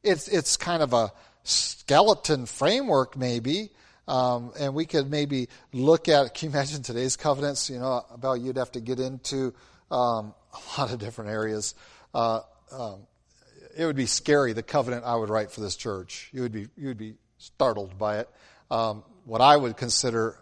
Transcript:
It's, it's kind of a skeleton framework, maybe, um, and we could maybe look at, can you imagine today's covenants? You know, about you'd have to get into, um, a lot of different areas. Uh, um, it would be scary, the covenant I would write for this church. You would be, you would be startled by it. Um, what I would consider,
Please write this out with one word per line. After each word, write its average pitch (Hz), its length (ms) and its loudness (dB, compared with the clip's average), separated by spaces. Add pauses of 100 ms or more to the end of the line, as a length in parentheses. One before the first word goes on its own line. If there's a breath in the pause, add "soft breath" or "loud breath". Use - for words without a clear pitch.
It's, 185 220 2
it's 190 280 2
kind 170 280 -2
of 123 80 0
a 113 200 2 (300 soft breath)
skeleton 151 1040 2
framework, 160 680 2
maybe, 127 540 -2 (360 soft breath)
um, 123 520 0
and 139 140 -2
we 160 140 -2
could 139 240 0
maybe 143 380 -2 (240 loud breath)
look 151 360 4
at, 143 240 6
can 160 160 -8
you 139 60 -6
imagine 139 300 -4
today's 123 320 -2
covenants? 143 520 -2
You 127 120 -10
know, 123 320 -2
about 127 220 -2
you'd 127 220 -4
have 127 160 -2
to 123 80 -8
get 123 200 -6
into, 131 520 -4 (380 soft breath)
um, 117 420 0 (200)
a - 280 -10
lot 120 120 0
of 120 80 -8
different 107 320 -10
areas. 110 420 -4 (400 loud breath)
Uh, 113 260 0 (300)
um, 107 300 -12 (760)
it 160 80 -2
would 151 120 0
be 127 100 0
scary, 143 460 2
the 110 100 -4
covenant 120 420 -2
I 120 120 0
would 110 120 -2
write 107 220 0
for - 100 -14
this 101 140 -6
church. - 580 -10
You 127 100 -8
would 120 100 -6
be, 107 240 -10
you 143 100 -12
would 123 120 -8
be 110 160 -14 (240)
startled 101 600 -2
by 104 200 -2
it. 117 100 -6 (420 soft breath)
Um, 110 320 -2 (220)
what 113 160 -4
I 147 160 10
would 123 200 0
consider, 113 640 -2